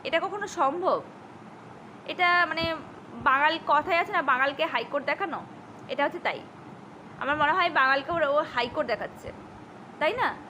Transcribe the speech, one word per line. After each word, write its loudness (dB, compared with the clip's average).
এটা 0
কখনো -4
সম্ভব? 2
এটা, 4
মানে, 0
বাঙাল 6
কথাই 4
আছে 2
না, 2
বাঙালকে 2
হাইকোর্ট -2
দেখানো, -2
এটা 0
হচ্ছে 0
তাই। -4
আমার 0
মনে 4
হয় 4
বাঙালকে 4
ওরা, 2
ও 4
হাইকোর্ট 0
দেখাচ্ছে, -4
তাই 2
না? 0